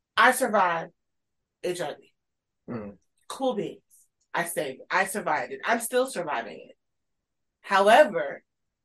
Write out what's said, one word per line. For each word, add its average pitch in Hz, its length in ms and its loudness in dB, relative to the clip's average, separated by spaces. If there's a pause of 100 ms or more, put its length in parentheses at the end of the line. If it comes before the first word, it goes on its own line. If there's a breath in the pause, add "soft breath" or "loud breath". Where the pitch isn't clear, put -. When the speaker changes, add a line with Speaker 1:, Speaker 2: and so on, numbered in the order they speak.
(160)
Speaker 1:
I 240 160 6
survived 190 600 0 (720)
H 175 160 -6
I 147 140 -8
V. - 180 -20 (580)
Speaker 2:
Mm. 104 280 -12 (280)
Speaker 1:
Cool 254 280 -4
beans. 185 260 -8 (540)
I 170 100 -4
saved, 139 460 -8
I - 160 0
survived 151 460 -6
it. 135 120 -12
I'm 233 160 -2
still 254 260 0
surviving - 640 -8
it. - 80 -20 (840)
However, 202 840 4 (400)